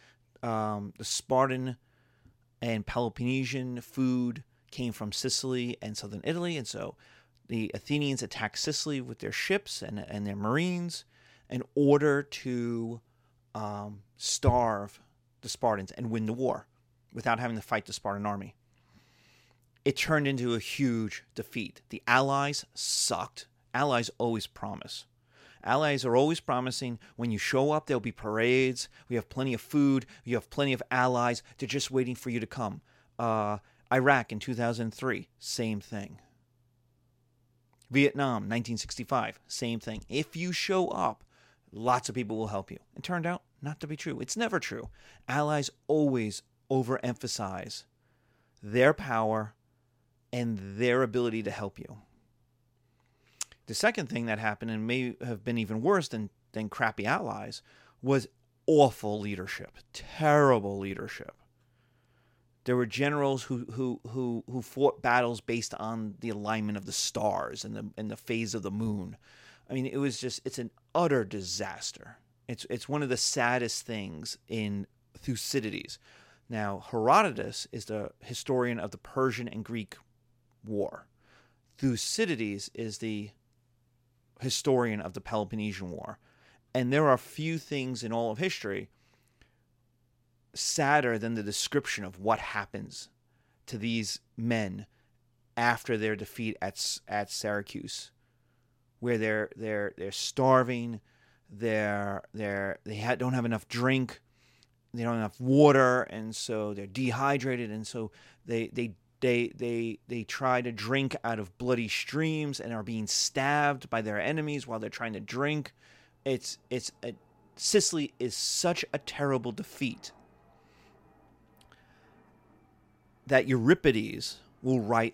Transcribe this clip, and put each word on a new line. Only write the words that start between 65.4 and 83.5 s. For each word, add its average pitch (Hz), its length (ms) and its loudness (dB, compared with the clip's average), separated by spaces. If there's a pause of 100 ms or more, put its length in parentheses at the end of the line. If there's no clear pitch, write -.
on 110 440 -6
the 113 100 -6
alignment 104 480 -2
of 95 80 -10
the 92 60 -10
stars 98 720 -2
and 107 120 -10
the, 104 100 -8 (120)
and 107 120 -6
the 104 80 -8
phase 113 380 -2
of 101 80 -4
the 98 80 -4
moon. 101 460 -4 (520)
I 123 40 -8
mean, 131 120 -2
it 135 120 -4
was 139 220 -2
just, 123 260 -6
it's 131 140 -6
an 117 120 -6 (240)
utter 147 280 4
disaster. 95 920 -8 (300)
It's, - 220 -8
it's - 200 -6
one 147 140 -2
of 131 60 0
the 123 80 2
saddest 120 680 0
things 98 520 -8 (100)
in 104 400 -2 (280)
Thucydides. - 840 -4 (500)
Now, 104 420 -2
Herodotus 131 800 4
is 113 140 -8
the 107 340 -6
historian 123 600 -2
of 95 100 -6
the - 80 -14
Persian 123 500 -2
and 107 160 -8
Greek 113 320 -8 (720)
War. 104 400 -4 (720)
Thucydides 117 960 0
is 110 240 -6
the 107 320 -6 (1120)